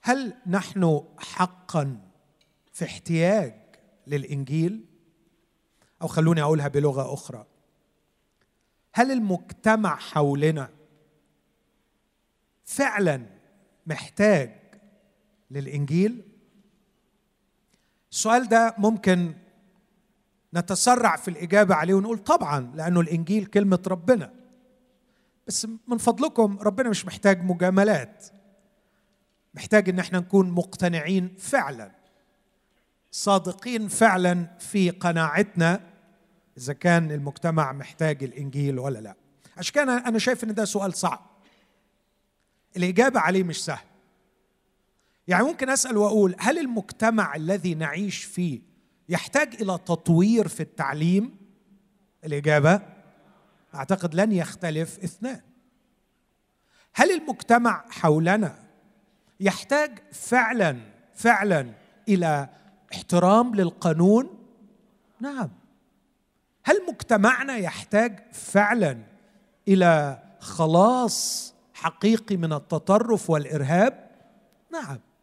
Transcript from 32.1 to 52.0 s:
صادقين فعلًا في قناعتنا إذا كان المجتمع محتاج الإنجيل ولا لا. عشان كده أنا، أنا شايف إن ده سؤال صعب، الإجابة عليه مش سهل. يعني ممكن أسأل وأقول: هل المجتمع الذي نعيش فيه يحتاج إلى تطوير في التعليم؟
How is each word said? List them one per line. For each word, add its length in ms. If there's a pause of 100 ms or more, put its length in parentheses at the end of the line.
صادقين 800
فعلًا 680
في 320
قناعتنا 880 (800)
إذا 140
كان 380
المجتمع 600
محتاج 520
الإنجيل 540
ولا 200
لا. 160 (420)
عشان 180
كده 80
أنا، 260
أنا 100
شايف 260
إن 100
ده 100
سؤال 300
صعب، 320 (1500)
الإجابة 440
عليه 220
مش 220
سهل. 200 (1400)
يعني 160
ممكن 260
أسأل 260
وأقول: 420
هل 200
المجتمع 800
الذي 380
نعيش 500
فيه 360 (480)
يحتاج 460
إلى 240
تطوير 680
في 120
التعليم؟ 760 (880)